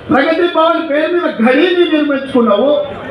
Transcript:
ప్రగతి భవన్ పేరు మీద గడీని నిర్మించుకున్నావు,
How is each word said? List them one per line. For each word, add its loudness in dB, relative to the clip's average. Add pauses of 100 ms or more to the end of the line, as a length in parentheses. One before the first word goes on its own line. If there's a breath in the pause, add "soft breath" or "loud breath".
(100)
ప్రగతి 2
భవన్ 0
పేరు -2
మీద 0
గడీని 2
నిర్మించుకున్నావు, 0 (240)